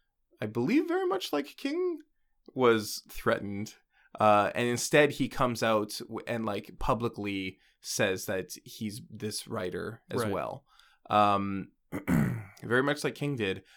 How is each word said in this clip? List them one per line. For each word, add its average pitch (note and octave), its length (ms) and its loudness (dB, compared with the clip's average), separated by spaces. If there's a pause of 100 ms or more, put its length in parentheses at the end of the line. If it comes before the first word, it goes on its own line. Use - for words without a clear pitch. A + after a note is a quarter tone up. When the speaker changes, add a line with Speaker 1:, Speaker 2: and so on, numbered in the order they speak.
(420)
Speaker 1:
I A2+ 40 -4
believe D3+ 420 2
very F#4 180 0
much - 280 -2
like C#4+ 240 -4
King E4 400 -2 (560)
was A2+ 560 4
threatened, G2+ 640 -2 (440)
uh, G#2 360 6
and A#2+ 120 0
instead C#3 460 4
he C3 160 -2
comes A#2+ 340 -2
out A2 380 2
w-, - 260 -10
and, A2+ 200 -4
like, G2+ 320 -8
publicly G#2 800 -2 (240)
says G2 420 0
that F#2 300 -4 (100)
he's G#2+ 460 -10
this G#2+ 360 -8
writer G#2 540 -6 (100)
as B2+ 120 -2
Speaker 2:
Right. G#2 100 -2
Speaker 1:
well. C2+ 320 -6 (460)
Um, G2+ 580 2 (240)
<clears throat> D4 160 -8 (540)
very B2 200 2
much D3 220 0
like C#3+ 120 -2
King C#3+ 200 -4
did, G2 260 -2 (140)